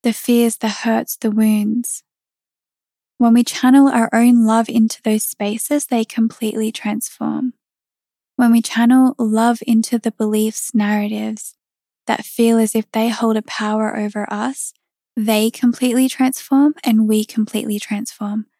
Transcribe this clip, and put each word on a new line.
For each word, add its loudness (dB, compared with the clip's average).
The -2
fears, 0
the -6
hurts, -4
the -2
wounds. 0
When 4
we 4
channel 4
our 0
own 4
love 2
into 0
those 0
spaces, -4
they 0
completely -2
transform. -6
When 2
we 4
channel 4
love 0
into 0
the -2
beliefs, -4
narratives -2
that -2
feel 2
as 0
if -2
they -2
hold -2
a -2
power -4
over -6
us, -8
they 0
completely 0
transform 0
and 2
we 2
completely -4
transform. -8